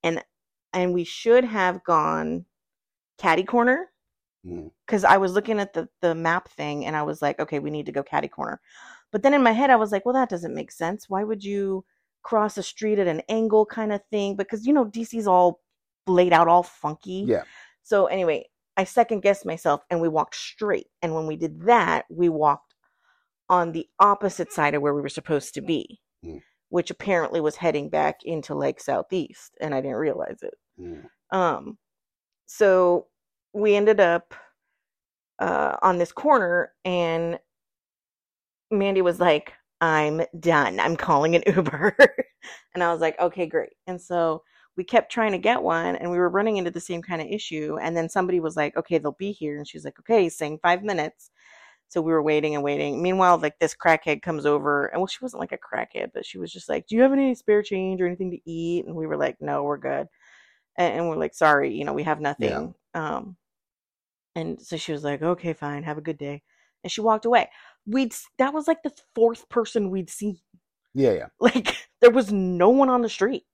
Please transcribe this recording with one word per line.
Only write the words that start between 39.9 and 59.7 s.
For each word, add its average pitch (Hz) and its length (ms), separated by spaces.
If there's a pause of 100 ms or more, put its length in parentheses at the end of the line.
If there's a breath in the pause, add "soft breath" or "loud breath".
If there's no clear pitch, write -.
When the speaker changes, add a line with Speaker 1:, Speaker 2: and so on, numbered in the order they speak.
Speaker 1:
done. 147 400
I'm 165 180
calling 160 380
an 170 120
<laughs> - 0
Uber." 160 480 (800 loud breath)
And 180 100
I 170 80
was 165 100
like, 160 180
"Okay, 175 280
great." 160 260 (140)
And 180 140
so 170 420 (320 soft breath)
we 180 80
kept - 280
trying 220 200
to 185 60
get 214 260
one, 170 320
and 175 160
we 175 60
were 180 120
running 202 280
into 175 140
the 170 100
same 175 200
kind 170 200
of 151 60
issue. 156 540
And 165 140
then 165 140
somebody 180 300
was 160 180
like, 147 200
"Okay, 165 200
they'll 151 160
be 202 180
here." 151 260
And 147 100
she's 151 180
like, 147 160
"Okay," 202 280
saying 151 320
five 180 220
minutes. 170 480 (580 soft breath)
So 175 120
we 160 100
were 160 100
waiting 151 320
and 143 120
waiting. 143 360
Meanwhile, 180 380
like, 151 200
this 156 160
crackhead 156 460
comes 156 240
over, 147 420
and, - 120
well, 190 80
she - 140
wasn't, 254 180
like, - 140
a - 40
crackhead, - 560
but - 120
she - 120
was 170 140
just 185 180
like, 156 180
"Do 214 100
you 240 40
have 269 120
any 269 200
spare 208 300
change 185 380
or 180 60
anything 180 240
to - 180
eat?" 165 360
And 165 100
we 160 120
were 156 100
like, 143 240
"No, 143 220
we're 143 140